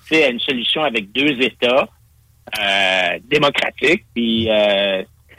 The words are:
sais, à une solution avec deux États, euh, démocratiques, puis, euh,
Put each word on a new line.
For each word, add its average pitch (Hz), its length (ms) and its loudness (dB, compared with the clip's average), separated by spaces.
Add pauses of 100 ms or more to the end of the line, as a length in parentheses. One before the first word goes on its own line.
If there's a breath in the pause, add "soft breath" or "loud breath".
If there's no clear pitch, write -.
sais, 160 160 4
à 139 40 4
une 120 120 -4
solution 139 440 -4
avec 113 260 -4
deux 131 300 -2
États, 127 480 0 (720)
euh, 95 580 0 (100)
démocratiques, 147 760 0 (100)
puis, 113 360 0
euh, 101 520 2 (360 loud breath)